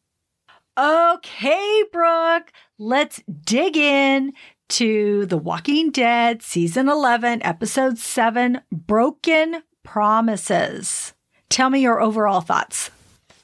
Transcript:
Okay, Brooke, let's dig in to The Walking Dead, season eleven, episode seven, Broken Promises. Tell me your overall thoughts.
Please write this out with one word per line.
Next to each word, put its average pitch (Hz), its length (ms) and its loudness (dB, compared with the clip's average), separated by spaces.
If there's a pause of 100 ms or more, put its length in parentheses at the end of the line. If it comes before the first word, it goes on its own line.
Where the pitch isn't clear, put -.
(800)
Okay, 339 1120 0
Brooke, 330 640 0 (260)
let's 262 420 -2 (220)
dig 302 320 0
in 277 560 2 (380)
to 208 560 0
The 180 120 -2
Walking 214 540 -2
Dead, 233 500 0
season 175 460 -2
eleven, 240 560 0
episode 233 540 -2
seven, 247 640 -2 (100)
Broken 311 920 0 (200)
Promises. 208 1300 -2 (360)
Tell 262 200 2
me 269 120 2
your 233 180 2
overall 214 400 0
thoughts. - 500 -4 (540)